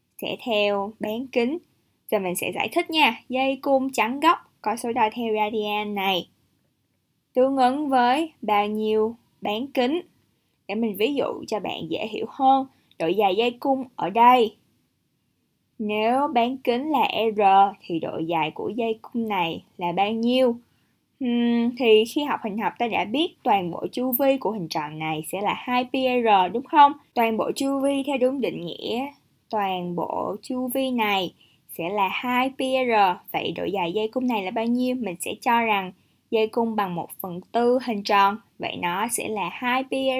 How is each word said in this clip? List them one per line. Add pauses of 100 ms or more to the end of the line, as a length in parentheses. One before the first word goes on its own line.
(220)
Sẽ
theo
bán
kính. (520)
Giờ
mình
sẽ
giải
thích
nha.
Dây
cung
chắn
góc (220)
có
số
đo
theo
radian
này (1040)
tương
ứng
với (100)
bao
nhiêu (240)
bán
kính. (680)
Để
mình
ví
dụ
cho
bạn
dễ
hiểu
hơn. (320)
Độ
dài
dây
cung (120)
ở
đây. (1200)
Nếu
bán
kính
là (280)
R (400)
thì
độ
dài
của
dây
cung
này (160)
là
bao
nhiêu? (640)
Ừm,
thì
khi
học
hình
học
ta
đã
biết
toàn
bộ
chu
vi
của
hình
tròn
này
sẽ
là
hai
pi (180)
R
đúng
không? (220)
Toàn
bộ
chu
vi
theo
đúng
định
nghĩa, (440)
toàn
bộ
chu
vi
này (440)
sẽ
là
hai
pi (120)
R. (400)
Vậy
độ
dài
dây
cung
này
là
bao
nhiêu?
Mình
sẽ
cho
rằng (380)
dây
cung
bằng
một (120)
phần (120)
tư
hình
tròn. (220)
Vậy
nó
sẽ
là
hai
pi (120)